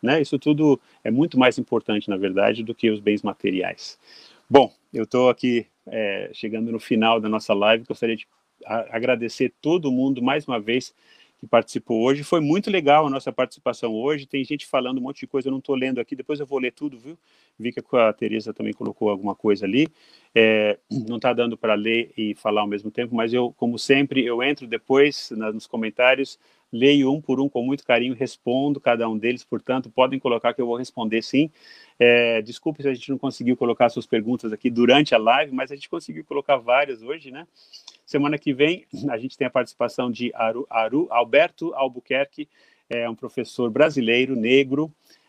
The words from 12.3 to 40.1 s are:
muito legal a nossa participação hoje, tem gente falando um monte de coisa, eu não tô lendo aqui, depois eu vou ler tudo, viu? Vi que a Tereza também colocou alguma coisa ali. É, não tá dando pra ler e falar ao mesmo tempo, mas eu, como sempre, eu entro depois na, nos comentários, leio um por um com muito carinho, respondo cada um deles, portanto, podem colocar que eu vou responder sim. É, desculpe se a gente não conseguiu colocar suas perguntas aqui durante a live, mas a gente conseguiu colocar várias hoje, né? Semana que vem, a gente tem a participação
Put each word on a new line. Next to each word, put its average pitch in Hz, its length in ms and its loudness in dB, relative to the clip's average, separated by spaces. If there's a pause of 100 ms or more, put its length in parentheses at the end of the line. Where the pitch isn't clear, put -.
muito 160 300 0
legal 151 360 4
a 139 40 -2
nossa 135 220 -6
participação 120 600 -4
hoje, 135 320 -4
tem 135 200 -4
gente 147 200 -8
falando 127 340 -2
um 127 40 -6
monte 139 180 -10
de 123 60 -14
coisa, 135 220 -4
eu 135 40 -2
não 135 80 -6
tô 139 140 -2
lendo 127 260 -2
aqui, 117 140 -6
depois 143 240 -6
eu 143 80 -8
vou 135 140 -4
ler 123 120 -4
tudo, 139 260 -10
viu? 139 200 -20 (400)
Vi 117 140 -6
que 123 100 -8 (100)
a 113 200 6
Tereza 110 420 -6
também 110 180 -6
colocou 107 380 -4
alguma 98 240 -4
coisa 101 320 0
ali. 135 220 2 (460)
É, 110 440 4 (120)
não 113 280 -6
tá 123 140 0
dando 117 240 -2
pra 110 180 0
ler 113 420 -2
e 107 200 -4
falar 107 240 -2
ao 107 80 0
mesmo 104 220 -6
tempo, 123 240 -6
mas 117 200 0
eu, 123 240 0
como 120 200 -2
sempre, 135 460 2
eu 120 180 -2
entro 139 240 -4
depois 135 680 2
na, 110 180 -6
nos 107 160 -10
comentários, 127 720 0 (340)
leio 135 380 4
um 151 100 -2
por 131 200 -2
um 139 80 0
com 120 160 -4
muito 139 200 -4
carinho, 123 300 0
respondo 135 640 -2
cada 117 280 0
um 110 100 -4
deles, 120 240 -2
portanto, 127 480 -6
podem 131 300 0
colocar 117 340 0
que - 60 -6
eu 123 60 0
vou 117 100 -2
responder 113 440 -4
sim. 151 300 0 (480)
É, 120 440 4
desculpe 135 400 -8
se 139 60 0
a 131 60 0
gente 123 160 -10
não 135 80 -4
conseguiu 127 380 -2
colocar 120 320 2
suas 117 180 -6
perguntas 117 460 -2
aqui 120 180 -2
durante 123 440 4
a 117 40 8
live, 131 340 2
mas 131 200 -4
a - 20 -14
gente - 140 -16
conseguiu 156 360 -10
colocar 143 340 0
várias 123 440 0
hoje, 139 280 -12
né? 151 160 -18 (600)
Semana 147 320 0
que 147 140 -2
vem, 147 320 2 (240)
a 156 100 -2
gente 131 180 -8
tem 135 100 -2
a 123 40 -4
participação 123 600 -2